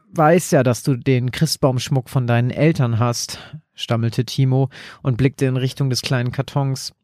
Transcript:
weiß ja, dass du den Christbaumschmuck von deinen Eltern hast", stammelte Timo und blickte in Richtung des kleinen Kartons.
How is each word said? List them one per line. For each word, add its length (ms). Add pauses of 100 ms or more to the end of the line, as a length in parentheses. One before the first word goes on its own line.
(140)
weiß 380
ja, 120
dass 200
du 120
den 360
Christbaumschmuck 760
von 180
deinen 220
Eltern 480
hast", 420 (360)
stammelte 500
Timo 440 (340)
und 140
blickte 280
in 120
Richtung 320
des 120
kleinen 300
Kartons. 600 (100)